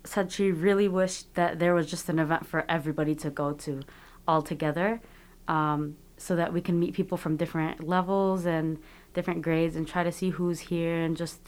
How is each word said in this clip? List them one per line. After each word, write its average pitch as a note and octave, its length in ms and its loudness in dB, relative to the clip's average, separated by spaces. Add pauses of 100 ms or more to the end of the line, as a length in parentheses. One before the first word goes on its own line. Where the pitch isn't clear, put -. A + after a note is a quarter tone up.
said F#3 280 -2
she G3 200 2
really G3 360 4
wished F#3 480 -2
that E3+ 240 2
there F3 140 6
was E3 160 2
just - 200 -8
an E3 100 2
event D#3+ 260 2
for D#3+ 220 -2
everybody D3+ 480 0
to D3+ 140 -6
go C#3+ 240 -2
to C#3+ 280 -8 (460)
all D#3+ 140 4
together, E3 580 0 (480)
um, D3+ 480 2 (220)
so - 180 -2
that E3+ 160 2
we E3+ 80 -2
can F3 180 0
meet E3+ 160 2
people F#3 240 -2
from D#3 200 -2
different D#3+ 500 -4
levels F#3 580 2
and D#3+ 340 0 (340)
different F3 280 -2
grades E3 360 0
and D#3+ 100 -4
try F3+ 160 0
to E3+ 80 -2
see F#3 200 -2
who's F3 280 -2
here E3+ 400 -2
and E3 160 0
just D#3+ 320 -8